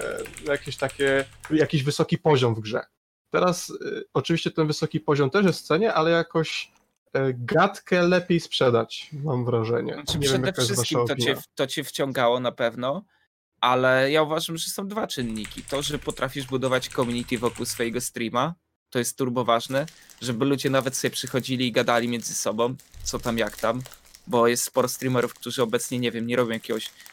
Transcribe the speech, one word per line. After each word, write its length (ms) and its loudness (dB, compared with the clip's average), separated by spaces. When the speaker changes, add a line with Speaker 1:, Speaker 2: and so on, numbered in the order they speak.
Speaker 1:
jakieś 300 -4
takie, 480 0
jakiś 320 2
wysoki 360 0
poziom 360 4
w 60 -8
grze. 220 -4
Teraz, 400 0
e, 40 -12
oczywiście 360 0
ten 160 0
wysoki 340 -2
poziom 300 2
też 160 4
jest 140 2
w 60 -18
cenie, 280 2
ale 160 4
jakoś, 600 0
e, 220 2
gadkę 680 2
lepiej 380 4
sprzedać, 720 2
mam 320 -2
wrażenie. 500 0
Speaker 2:
Znaczy, 240 -4
Speaker 1:
Nie 100 2
wiem, 140 2
Speaker 2:
przede 40 0
Speaker 1:
jaka 160 0
jest 140 2
wasza 60 0
Speaker 2:
wszystkim 240 0
to 100 0
cię 60 -2
Speaker 1:
opinia. 80 -4
Speaker 2:
w-, 140 -18
to 120 -2
cię 180 -6
wciągało 560 0
na 120 -2
pewno, 520 -2
ale 500 4
ja 120 4
uważam, 340 -2
że 140 -6
są 180 -6
dwa 180 -4
czynniki. 560 -6
To, 200 -4
że 160 -4
potrafisz 480 -4
budować 420 0
community 500 -2
wokół 280 -2
swojego 340 -2
streama, 540 -2
to 80 0
jest 200 -2
turbo 260 0
ważne, 420 0
żeby 240 -2
ludzie 260 0
nawet 260 0
sobie 140 -2
przychodzili 560 -4
i 60 -2
gadali 360 2
między 260 -6
sobą, 400 -2
co 160 -6
tam, 200 -2
jak 180 -2
tam, 260 -2
bo 220 4
jest 160 2
sporo 240 0
streamerów, 460 -2
którzy 280 -4
obecnie, 360 -2
nie 140 0
wiem, 140 -4
nie 100 -2
robią 160 2
jakiegoś 380 -6